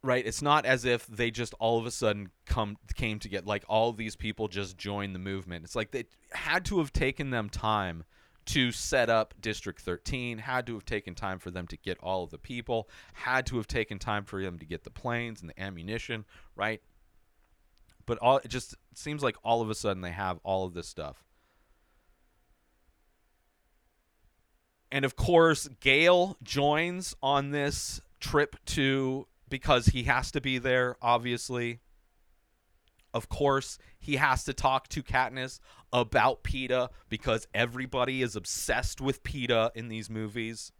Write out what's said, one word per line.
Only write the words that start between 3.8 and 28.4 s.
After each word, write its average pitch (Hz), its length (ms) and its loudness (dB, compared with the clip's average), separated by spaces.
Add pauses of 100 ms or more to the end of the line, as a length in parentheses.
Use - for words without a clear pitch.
these 107 220 -6
people 110 320 -4
just 92 300 -6
joined 101 380 -4
the 90 40 -8
movement. 90 460 -6
It's - 100 -12
like 110 160 -2
they 123 140 -6 (260)
had 170 340 -2
to 196 140 2
have 147 140 0
taken 139 380 0
them 110 180 -2
time 95 540 -2 (460)
to 127 220 4
set 117 400 2
up 110 280 2
District 104 400 -6
thirteen, 120 600 -4
had 123 260 -2
to 120 80 -6
have 104 100 -10
taken 101 300 -6
time 95 240 -6
for 90 140 -10
them 87 160 -8
to - 100 -12
get - 240 -6
all 92 220 -2
of 85 80 -10
the 76 80 -14
people, 120 500 -4 (240)
had 127 320 0
to 127 120 -2
have 110 100 -2
taken 107 320 -2
time 104 260 -2
for 95 160 -6
them 90 160 -4
to 80 80 -14
get 82 180 -8
the - 60 -16
planes 117 500 -6
and 85 120 -14
the - 100 -14
ammunition, 98 640 -8 (300)
right? 107 260 -2 (1300)
But 117 100 0
all, 131 200 6
it - 100 -2
just 120 260 -8 (220)
seems 151 260 -8
like 123 220 2
all 117 180 4
of 107 80 -2
a 107 60 -2
sudden 95 260 -2
they 87 120 -6
have 92 280 -4
all 95 240 0
of 90 80 -8
this 85 140 -8
stuff. 73 360 -10 (3750)
And 135 140 0
of 131 100 0
course, 165 540 6 (100)
Gale 175 640 6
joins 156 800 0
on 139 300 2
this 143 500 -2 (180)
trip - 360 0 (100)